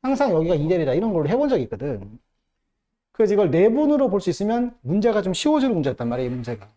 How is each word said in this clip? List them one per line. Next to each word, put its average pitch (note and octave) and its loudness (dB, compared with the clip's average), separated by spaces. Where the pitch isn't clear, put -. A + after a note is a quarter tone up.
항상 C4 0
여기가 E3 2
이 D3+ -2
대 F3+ 2
일이다. D#3+ 0
이런 G#3 0
걸 D#3 0
해본 C4+ 2
적이 G3 0
있거든. G#2+ -10
그래서 G#3 2
이걸 G3 2
내분으로 B3 4
볼 F#3+ -2
수 - -4
있으면 A#3 -4
문제가 G#3 0
좀 F#3 -2
쉬워지는 C#4 2
문제였단 C3 -2
말이야, B2+ -4
이 - -4
문제가. A#2+ -8